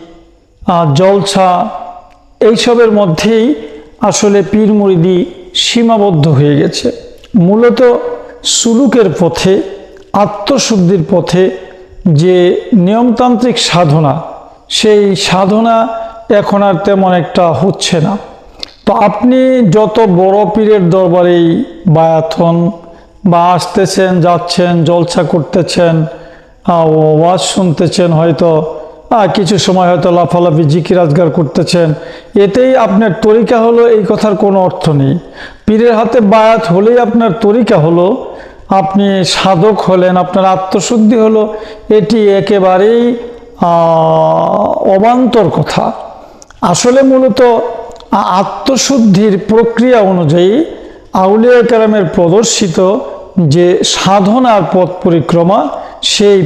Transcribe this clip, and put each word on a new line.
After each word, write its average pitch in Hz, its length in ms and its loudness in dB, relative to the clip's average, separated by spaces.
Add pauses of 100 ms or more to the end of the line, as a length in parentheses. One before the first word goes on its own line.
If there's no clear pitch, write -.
(680)
আহ, 170 260 0
জলসা, 185 760 0 (720)
এইসবের 233 520 2
মধ্যেই 214 640 0 (460)
আসলে 202 400 0
পীর 214 320 0
মুরিদি 185 520 0 (280)
সীমাবদ্ধ 202 720 0
হয়ে 147 280 2
গেছে। - 360 -2 (440)
মূলত 220 480 2 (600)
সুলুকের 226 640 0 (140)
পথে, 190 420 0 (520)
আত্মশুদ্ধির 196 960 0
পথে 185 400 0 (560)
যে 175 560 2 (120)
নিয়মতান্ত্রিক 233 880 0
সাধনা, 156 600 0 (480)
সেই 208 460 0
সাধনা 226 720 0 (420)
এখন 202 340 0
আর 202 100 2
তেমন 190 400 0
একটা 175 340 0
হচ্ছে 165 540 -2
না। 196 160 -2 (680)
তো 202 80 0
আপনি 247 760 2
যত 214 300 0
বড় 196 460 2 (100)
পীরের 208 340 2
দরবারেই 175 760 2 (240)
বায়াত 160 520 0
হন 170 320 0 (540)
বা 175 280 2
আসতেছেন, 185 680 -2
যাচ্ছেন, 175 640 0
জলসা 170 400 0
করতেছেন, 165 840 -2 (600)
আহ, 165 240 0
ওয়াজ 156 500 2
শুনতেছেন, 175 760 -2
হয়তো, 160 640 0 (300)
আহ, 214 240 0
কিছু 196 240 0
সময় 185 300 0
হয়তো 180 240 0
লাফালাফি 175 520 0
জিকির 165 360 0
আজগার 165 300 0
করতেছেন, 165 640 -2 (420)
এতেই 247 400 2
আপনার 214 360 0 (100)
তরিকা 226 380 2
হলো, 233 280 2
এই 214 220 2
কথার 208 260 -2
কোনো 196 280 0
অর্থ 180 260 -2
নেই। 143 280 0 (480)
পীরের 220 300 2
হাতে 233 240 0
বায়াত 220 460 2
হলেই 208 340 2
আপনার 226 320 0
তরিকা 208 460 0
হলো, 175 580 0 (340)
আপনি 196 560 0
সাধক 190 540 0
হলেন, 185 380 0
আপনার 185 280 0
আত্মশুদ্ধি 208 680 0
হলো, 220 380 0 (360)
এটি 214 400 2
একেবারেই, 202 840 2 (440)
আহ, 165 1120 0
অবান্তর 220 800 2
কথা। - 420 -4 (680)
আসলে 247 400 2
মূলত 262 400 2 (680)
আ-, 226 40 0
আত্মশুদ্ধির 202 1300 0
প্রক্রিয়া 226 520 2
অনুযায়ী 185 640 2 (480)
আউলিয়া 220 480 2
কেরামের 220 440 0
প্রদর্শিত 190 920 0 (420)
যে 175 440 2
সাধনার 208 760 0 (120)
পথ 185 160 0 (140)
পরিক্রমা, 170 640 0 (340)
সেই 202 440 0